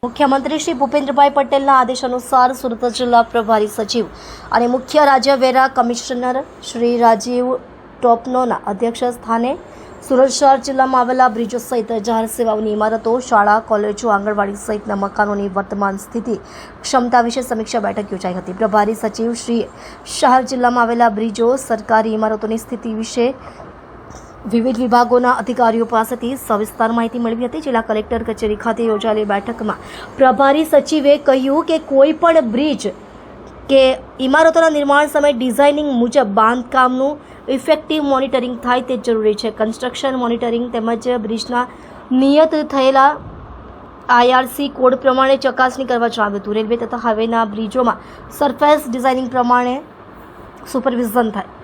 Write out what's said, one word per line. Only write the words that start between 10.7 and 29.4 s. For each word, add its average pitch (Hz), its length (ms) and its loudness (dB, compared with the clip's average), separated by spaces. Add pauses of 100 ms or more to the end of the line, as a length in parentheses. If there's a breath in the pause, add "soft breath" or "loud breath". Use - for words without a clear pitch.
આવેલા 254 340 2
બ્રિજો 233 300 -4
સહિત 233 260 -4 (160)
જાહેર 226 240 0
સેવાઓની 214 460 -2
ઇમારતો, 220 340 0 (160)
શાળા, 208 320 4 (100)
કોલેજો, 208 460 -2
આંગણવાડી 202 480 -2
સહિતના 208 400 -6
મકાનોની 202 540 -2
વર્તમાન 196 480 -4
સ્થિતિ, 233 300 -6 (460 loud breath)
ક્ષમતા 247 460 2
વિશે 240 240 -4
સમીક્ષા 220 340 -4
બેઠક 202 300 -6
યોજાઈ 185 260 -6
હતી. 185 220 -10
પ્રભારી 214 400 2
સચિવ 226 280 -4 (120)
શ્રી 233 180 -2 (560 loud breath)
શહેર 262 240 4 (100)
જિલ્લામાં 247 360 2
આવેલા 233 220 2 (100)
બ્રિજો, 226 300 0 (180)
સરકારી 220 520 0
ઇમારતોની 220 460 -4
સ્થિતિ 233 340 -8
વિશે 233 300 -2 (1300 loud breath)
વિવિધ 233 260 0
વિભાગોના 247 640 2
અધિકારીઓ 226 500 0
પાસેથી 233 400 -2 (100)
સવિસ્તાર 220 540 -2
માહિતી 233 260 -4
મેળવી 233 280 -4
હતી. 311 140 -8
જિલ્લા 226 220 -2
કલેક્ટર 220 400 -4
કચેરી 214 380 -4
ખાતે 226 240 -2
યોજાયેલી 214 420 -2
બેઠકમાં 208 580 -6 (300 loud breath)